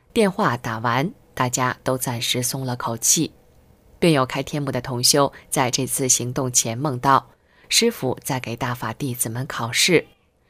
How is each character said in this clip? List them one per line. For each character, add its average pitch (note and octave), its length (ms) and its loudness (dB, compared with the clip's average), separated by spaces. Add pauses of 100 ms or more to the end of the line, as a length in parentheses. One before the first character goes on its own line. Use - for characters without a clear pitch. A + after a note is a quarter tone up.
(140)
电 G#3 180 4
话 D3+ 240 0
打 A2+ 240 -6
完， B2 340 0 (200)
大 B2+ 160 0
家 B2+ 340 -2
都 C3 140 0
暂 A#2+ 240 -4
时 B2 220 -2
松 C3+ 220 -6
了 A#2+ 100 -4
口 A#2 220 -6
气， - 340 0 (680)
并 F3 140 4
有 C3+ 140 4
开 C#3 180 -6
天 D3 180 -6
目 C3+ 100 -4
的 B2+ 100 -2
同 B2 200 -6
修 C#3 300 4 (180)
在 B2+ 220 0
这 C3 140 -2
次 C3 240 -2
行 B2 240 0
动 B2+ 180 -2
前 A#2 260 0
梦 C3 220 -2
到 C3+ 300 4 (400)
师 A#3 200 4
父 - 340 -2
在 C3 180 -4
给 A2+ 160 -8
大 B2 160 -4
法 A#2 180 -6
弟 B2 240 -6
子 A#2+ 140 -4
们 B2 180 -6
考 A#2 240 -6
试， - 340 4 (440)